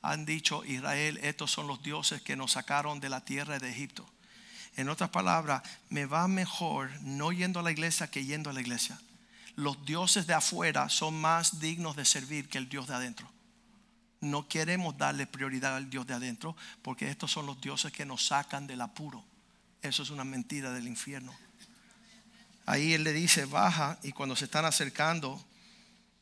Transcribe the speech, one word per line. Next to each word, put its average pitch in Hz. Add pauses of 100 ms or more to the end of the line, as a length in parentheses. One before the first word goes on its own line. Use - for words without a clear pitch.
Han 151
dicho, 151
'Israel, 143
estos 147
son 151
los 135
dioses 151
que 139
nos 131
sacaron 143
de 139
la 131
tierra 143
de 131
Egipto'". 127 (720)
En 135
otras 175
palabras, 165 (260)
me 143
va 160
mejor 165 (100)
no 143
yendo 180
a -
la 170
iglesia 160
que 135
yendo 147
a -
la 131
iglesia. 120 (560)
Los 143
dioses 175
de 170
afuera 156
son 156
más 165
dignos 160
de 139
servir 143
que -
el 127
Dios 131
de 120
adentro. 127 (920)
No 147
queremos 160
darle 139
prioridad 135
al 135
Dios 131
de 131
adentro, 123 (260)
porque 135
estos 143
son 151
los 135
dioses 143
que 143
nos 131
sacan 143
del 127
apuro. 123 (600)
Eso 143
es 131
una 143
mentira 135
del 123
infierno. 127 (1300)
Ahí 156
él 156
le 156
dice, 160
"Baja", 156
y 143
cuando 131
se 135
están 156
acercando 147 (760)